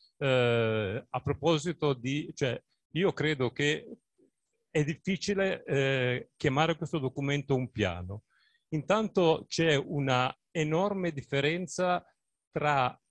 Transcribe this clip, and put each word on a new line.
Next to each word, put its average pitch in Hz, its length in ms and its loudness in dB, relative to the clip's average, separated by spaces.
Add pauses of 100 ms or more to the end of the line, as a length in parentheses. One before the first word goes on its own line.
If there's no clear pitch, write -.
(180)
Eh, 117 920 2
a 131 120 -6
proposito 147 720 0
di, 135 400 -6
cioè, 127 280 -4 (320)
io 175 200 0
credo 143 380 -2
che 147 460 -2 (720)
è 156 140 2
difficile, 190 840 -2
eh, 131 720 0
chiamare 156 400 2
questo 160 220 -4
documento 139 560 -2
un 127 160 0
piano. 92 520 -4 (460)
Intanto 180 760 2
c'è 165 280 2
una 135 580 0 (180)
enorme 175 600 0
differenza 170 960 -2 (460)
tra, 143 460 0 (140)